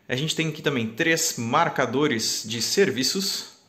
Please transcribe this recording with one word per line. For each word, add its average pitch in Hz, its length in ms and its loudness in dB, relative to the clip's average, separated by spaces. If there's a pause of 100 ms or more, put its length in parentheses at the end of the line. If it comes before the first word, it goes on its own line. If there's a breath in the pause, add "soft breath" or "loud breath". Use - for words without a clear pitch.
A 127 60 -4
gente 151 200 -2
tem 160 140 0
aqui 151 120 -8
também 131 260 0
três 160 500 0
marcadores 127 1080 0
de 113 160 -6
serviços, 180 920 0 (160)